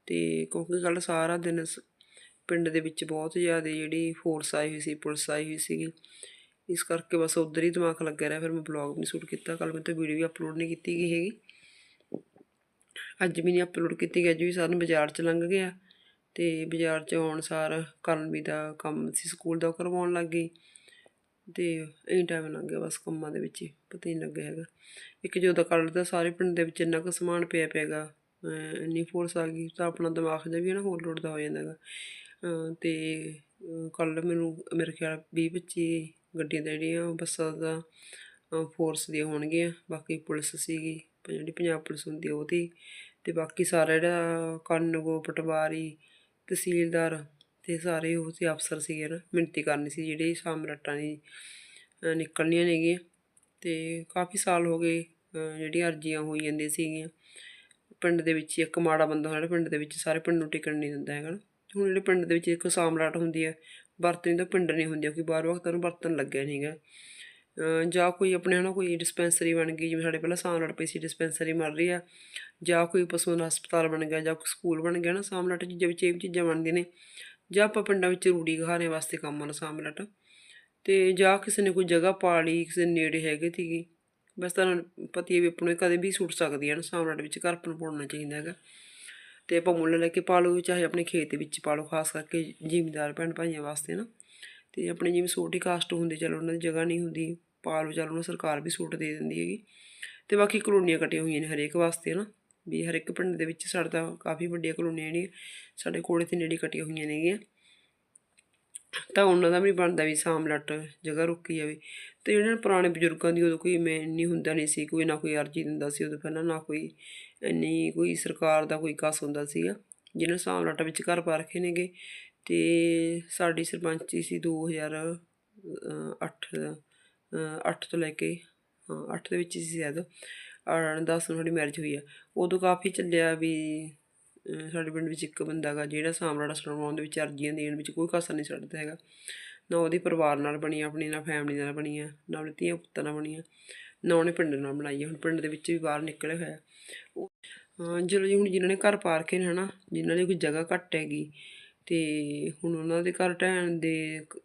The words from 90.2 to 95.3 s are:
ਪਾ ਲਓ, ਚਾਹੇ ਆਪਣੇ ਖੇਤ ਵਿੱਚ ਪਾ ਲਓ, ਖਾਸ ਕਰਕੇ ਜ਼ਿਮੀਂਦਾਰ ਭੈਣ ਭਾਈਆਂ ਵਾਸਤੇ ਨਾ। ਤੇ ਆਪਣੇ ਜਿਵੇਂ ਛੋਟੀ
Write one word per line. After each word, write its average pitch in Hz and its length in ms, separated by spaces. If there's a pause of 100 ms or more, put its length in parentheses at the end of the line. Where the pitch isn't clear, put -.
ਪਾ 180 180
ਲਓ, 175 200
ਚਾਹੇ 180 240
ਆਪਣੇ 170 200
ਖੇਤ 156 320
ਵਿੱਚ 147 280
ਪਾ 151 120
ਲਓ, 151 80
ਖਾਸ 156 280
ਕਰਕੇ 156 420 (140)
ਜ਼ਿਮੀਂਦਾਰ 156 460
ਭੈਣ 165 200
ਭਾਈਆਂ 160 280
ਵਾਸਤੇ 151 340
ਨਾ। 214 120 (640)
ਤੇ 175 160
ਆਪਣੇ 170 220
ਜਿਵੇਂ 175 160
ਛੋਟੀ 175 320